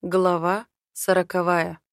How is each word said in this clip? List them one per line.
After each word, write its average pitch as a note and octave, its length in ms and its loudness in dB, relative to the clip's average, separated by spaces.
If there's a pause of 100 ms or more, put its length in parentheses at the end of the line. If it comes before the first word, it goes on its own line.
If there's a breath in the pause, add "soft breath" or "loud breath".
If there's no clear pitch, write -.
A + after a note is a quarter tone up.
Глава F3+ 600 0 (260)
сороковая. F3 840 0 (140)